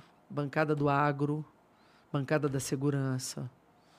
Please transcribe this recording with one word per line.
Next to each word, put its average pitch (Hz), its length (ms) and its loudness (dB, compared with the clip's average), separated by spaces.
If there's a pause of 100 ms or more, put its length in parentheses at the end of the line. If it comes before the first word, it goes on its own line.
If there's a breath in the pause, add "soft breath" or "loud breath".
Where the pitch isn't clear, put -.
(300)
bancada 147 460 0
do 147 120 2
agro, 147 560 2 (680 soft breath)
bancada 147 360 0
da 135 120 -2
segurança. 135 920 -2 (500 soft breath)